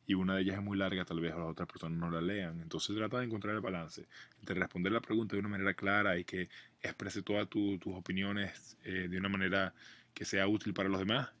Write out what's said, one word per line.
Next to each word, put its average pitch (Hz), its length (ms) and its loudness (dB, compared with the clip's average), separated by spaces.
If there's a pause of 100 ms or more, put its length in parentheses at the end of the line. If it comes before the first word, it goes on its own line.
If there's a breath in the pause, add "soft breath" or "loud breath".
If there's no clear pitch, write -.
y 101 80 2
una 95 220 4
de 95 60 4
ellas 95 140 2
es 101 60 -4
muy 101 140 -2
larga, 95 280 0
tal 85 160 -2
vez 82 140 0
las 85 120 -4
otras 80 200 -4
personas 82 320 -6
no 85 120 -2
la 82 100 0
lean. 87 400 -2
Entonces 82 340 -4
trata 110 240 -2
de 123 60 0
encontrar 107 300 -2
el 107 60 0
balance 87 460 -4 (340 loud breath)
entre 92 200 -2
responder 95 320 2
la 117 80 4
pregunta 110 340 0
de 101 60 2
una 101 80 0
manera 98 260 2
clara 101 440 4
y 90 60 -2
que 92 240 -4 (340 loud breath)
exprese 98 400 -4
todas 104 260 2
tu-, 101 300 2
tus 92 160 -4
opiniones, 95 920 -2
eh, 92 240 -2
de 90 100 -2
una 98 100 2
manera 95 460 2 (400 loud breath)
que - 100 -8
sea 98 220 2
útil 101 280 2
para 95 140 2
los 95 120 2
demás 113 300 0 (100)